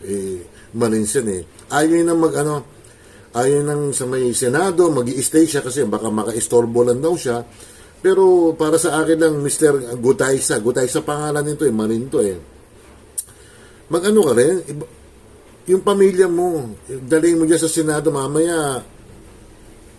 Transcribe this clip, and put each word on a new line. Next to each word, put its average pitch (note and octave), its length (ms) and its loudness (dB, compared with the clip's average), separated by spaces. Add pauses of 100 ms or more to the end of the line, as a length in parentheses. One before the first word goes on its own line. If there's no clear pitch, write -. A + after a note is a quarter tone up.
eh, F#2+ 320 -6 (400)
Marines A2 400 0
yan A2+ 160 -2
eh. F2+ 80 -8 (320)
Ayaw E3 320 2
na E3+ 80 0
mag, D#3+ 240 0
ano, D3+ 160 -2 (800)
ayaw C3+ 340 0
nang D3 240 -4
sa B2+ 160 -4
may B2+ 300 -2
Senado, E3 560 2
mag-i-stay C#3 560 2
siya C#3+ 160 -4
kasi B2+ 240 -2
baka G#2+ 240 -4
maka-istorbo A#2 720 0
lang B2 160 0
daw E3+ 160 0
siya. A#2 240 -4 (560)
Pero F#3 560 4
para D#3+ 240 0
sa D#3+ 240 0
akin D#3+ 160 2
lang, D#3 240 2
Mister C#3+ 320 2 (240)
Gutaysa, C3 640 0
Gutaysa B2 400 0
pangalan D3 400 -4
nito D3 240 -2
eh, A#2 80 0
Marine A2+ 320 -2
to C#3 160 0
eh. F#2+ 160 -2 (1500)
Mag-ano G3 360 2
ka G3 120 2
rin, E3 240 4
iba, D3 240 -12 (840)
yung F#3 120 2
pamilya F#3+ 480 2
mo, E3 560 -2
dalhin D#3 520 0
mo D#3+ 80 2
dyan D#3 160 2
sa D#3+ 80 -2
Senado, D3+ 440 -2
mamaya, D3 640 -2 (1200)